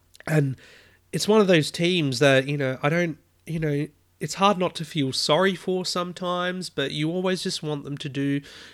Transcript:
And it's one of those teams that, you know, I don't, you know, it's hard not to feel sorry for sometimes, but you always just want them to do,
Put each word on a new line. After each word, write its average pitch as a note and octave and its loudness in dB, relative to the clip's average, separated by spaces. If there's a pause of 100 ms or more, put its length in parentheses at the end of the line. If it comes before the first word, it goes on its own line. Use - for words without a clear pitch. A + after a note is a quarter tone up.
(260)
And D3 2 (560)
it's - -4
one A3 6
of F#3 2
those D#3 6
teams E3+ 0
that, C3+ 6
you D3 -2
know, C3 -2
I D3 2
don't, E3+ 0 (260)
you D#3+ -6
know, D3+ -2 (320)
it's - -6
hard G3 4
not F3+ -2
to D#3+ -8
feel C3+ -2
sorry F3+ 2
for F#3 -4
sometimes, F3+ -6
but C#3 -4
you D3+ -2
always F#3 -2
just F#3 -6
want D3+ -6
them C#3+ -8
to D3+ -8
do, C#3 -2 (320)